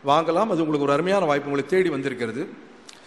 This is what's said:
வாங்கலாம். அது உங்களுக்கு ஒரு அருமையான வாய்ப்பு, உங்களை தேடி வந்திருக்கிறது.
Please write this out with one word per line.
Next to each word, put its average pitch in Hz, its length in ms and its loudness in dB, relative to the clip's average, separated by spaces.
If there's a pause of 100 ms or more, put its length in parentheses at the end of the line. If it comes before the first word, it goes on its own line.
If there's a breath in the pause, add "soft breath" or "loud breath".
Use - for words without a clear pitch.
வாங்கலாம். 165 460 2
அது 165 100 0
உங்களுக்கு 151 260 0
ஒரு 143 80 4
அருமையான 185 320 0
வாய்ப்பு, 143 220 0
உங்களை 139 160 -2
தேடி 185 300 2
வந்திருக்கிறது. 123 480 -6 (640 loud breath)